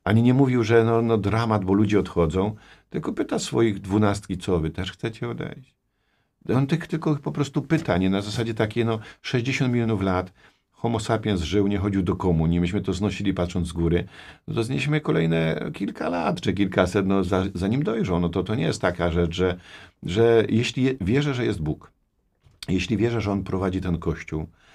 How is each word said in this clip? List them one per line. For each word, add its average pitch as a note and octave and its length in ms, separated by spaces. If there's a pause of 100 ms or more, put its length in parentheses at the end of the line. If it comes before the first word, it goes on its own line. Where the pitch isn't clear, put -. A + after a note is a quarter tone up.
ani A2+ 200
nie B2 100
mówił, B2+ 300
że A#2 200
no, A2+ 180
no A2+ 160
dramat, G#2 480
bo F#2 80
ludzie G#2 260
odchodzą, F2+ 560 (340)
tylko - 240
pyta C#4+ 260
swoich A#2 400
dwunastki: G2 580
"Co, F#2 220
wy D#2 100
też F#2 220
chcecie - 380
odejść?" - 460 (800)
On C3+ 120
tych D#3+ 200
tylko D#3 280
po D3 160
prostu D3 300
pyta, C#3+ 360
nie? F#2+ 120
Na G2 120
zasadzie A2+ 320
takiej, A2+ 320
no, A2+ 140 (220)
sześćdziesiąt B2 520
milionów A2+ 280
lat F#2 300 (540)
Homo A#2 140
sapiens G#2+ 420
żył, G2 260
nie G2+ 100
chodził G2 260
do F2 120
komunii, E2+ 440
myśmy F2+ 220
to F#2+ 120
znosili G2 400
patrząc F2 340
z D#2+ 40
góry, E2+ 340 (420)
no G#2 80
to A2+ 80
znieśmy C#3+ 380
kolejne E3 720
kilka - 360
lat, E3+ 320
czy F#2+ 120
kilkaset, F#2+ 540
no, G2 160
za-, F#2 300
zanim G#2 300
dojrzą. F3 360
No F2 100
to, F2+ 140
to A2 120
nie C#3+ 80
jest - 180
taka F2 300
rzecz, E2+ 220
że, F2+ 220 (480)
że A2+ 460
jeśli A#2 340
je-, C3+ 180
wierzę, C3+ 320
że A#2+ 120
jest G2 160
Bóg, D2+ 300 (800)
jeśli F#2 280
wierzę, A#2 240
że G2+ 100
On G2+ 120
prowadzi F#2 380
ten F2 160
Kościół, D#2+ 500 (260)